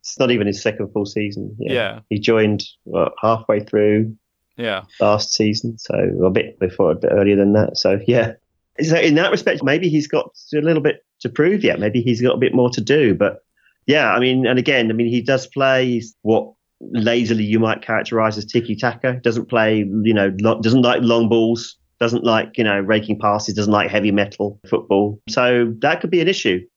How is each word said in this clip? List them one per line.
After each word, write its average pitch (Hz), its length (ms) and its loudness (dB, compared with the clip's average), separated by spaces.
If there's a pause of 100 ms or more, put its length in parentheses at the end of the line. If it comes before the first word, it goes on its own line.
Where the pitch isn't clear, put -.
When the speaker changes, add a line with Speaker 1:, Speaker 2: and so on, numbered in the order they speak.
Speaker 1:
It's - 180 -16
not 127 120 0
even 107 160 0
his 98 160 -4
second 104 300 -4
full 104 120 -2
season. 101 540 -8
Yeah. 123 140 -6
Speaker 2:
Yeah. 110 360 -4
Speaker 1:
He 107 100 -4
joined, 107 440 2 (220)
what, 85 360 -2
halfway 110 400 0
through 107 560 0 (400)
Speaker 2:
Yeah. 104 280 -4 (140)
Speaker 1:
last 104 360 0
season, 110 440 -2
so - 160 -8 (300)
a 92 60 4
bit - 280 -2
before, 92 340 0
a - 20 2
bit - 180 0
earlier 101 240 4
than 101 160 4
that. 107 240 2
So, 98 300 0
yeah. 117 260 0 (480)
So 160 160 0
in 156 200 2
that 170 160 2
respect, - 320 -2
maybe 165 260 0
he's 151 160 0
got - 240 -4 (240)
a 151 40 0
little 156 240 0
bit - 220 -2 (160)
to 127 80 -6
prove 196 360 0
yet. 90 160 0
Maybe 107 200 0
he's 117 220 0
got 123 140 2
a - 20 -4
bit 123 160 0
more 123 160 2
to 123 100 -6
do. 131 320 2
But, 98 300 -2 (440)
yeah, 135 260 2
I 113 80 2
mean, 127 260 2
and 123 100 2
again, 123 320 0
I 113 60 -2
mean, 117 140 0
he 120 120 0
does 131 280 -2
play 131 520 0 (220)
what 110 300 0 (280)
lazily 117 640 0
you 107 160 0
might 110 240 0
characterise 110 560 -2
as 104 80 -10
tiki-taka. 117 680 -2 (100)
Doesn't 117 220 -2
play, 110 320 0
you 107 360 0
know, 98 260 2
lo-, 110 200 0
doesn't 117 220 4
like 123 200 2
long 117 260 2
balls, 117 480 0 (220)
doesn't 117 240 0
like, 110 340 0
you 123 60 0
know, 104 160 4
raking 107 400 -2
passes, 104 360 -2
doesn't 104 180 0
like 104 180 2
heavy 101 220 0
metal 101 560 -2
football. 104 600 0
So 123 520 0
that 160 200 0
could 170 100 -6
be 175 100 2
an 165 80 0
issue. 101 320 -2 (160)